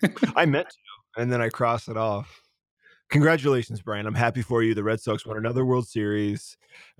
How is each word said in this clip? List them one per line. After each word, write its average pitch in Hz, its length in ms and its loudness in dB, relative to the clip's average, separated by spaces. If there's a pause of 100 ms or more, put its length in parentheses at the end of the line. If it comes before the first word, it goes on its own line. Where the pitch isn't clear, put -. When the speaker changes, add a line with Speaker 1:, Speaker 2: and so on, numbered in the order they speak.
Speaker 1:
<laughs> - 340 0
Speaker 2:
I 170 100 4
meant 151 240 2
to, - 520 -6
and 120 120 0
then 120 80 0
I 113 80 0
crossed 117 400 -2
it 110 80 -8
off. 107 440 -4 (680)
Congratulations, 143 720 2
Brian. 104 240 -6
I'm 107 80 -4
happy 117 300 0
for 117 180 0
you. 113 140 2
The 104 80 -2
Red 110 180 -2
Sox 107 240 -4
won 110 100 -10
another 120 300 -2
World 127 220 0
Series. 104 720 -2 (420)